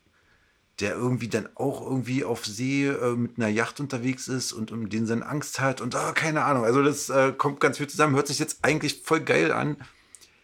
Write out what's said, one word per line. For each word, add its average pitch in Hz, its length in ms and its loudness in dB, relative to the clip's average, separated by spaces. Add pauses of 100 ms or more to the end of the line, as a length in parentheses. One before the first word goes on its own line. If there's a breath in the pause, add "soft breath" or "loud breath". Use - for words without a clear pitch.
(800)
der 98 140 -2
irgendwie 117 340 -2
dann 107 260 -2
auch 135 280 -4
irgendwie 127 420 -2
auf 117 200 -4
See, 131 440 -2
äh, 123 260 0
mit 120 240 -2
einer 113 100 2
Yacht 107 300 0
unterwegs 131 480 -4
ist 127 260 -4
und 110 200 -8
um 113 160 -6
den 113 180 0
seine 117 180 -2
Angst 143 360 -6
hat 135 200 0
und, 127 140 -6
ah, 151 180 -2
keine 156 320 0
Ahnung. 131 200 4
Also 127 180 6
das, 143 280 2
äh, 135 220 4
kommt 139 280 -2
ganz 139 180 4
viel 147 80 -2
zusammen, 151 300 2
hört 143 100 2
sich 143 140 -4
jetzt - 220 -4
eigentlich 147 420 0
voll 160 160 2
geil 147 320 4
an, 135 240 0 (680 loud breath)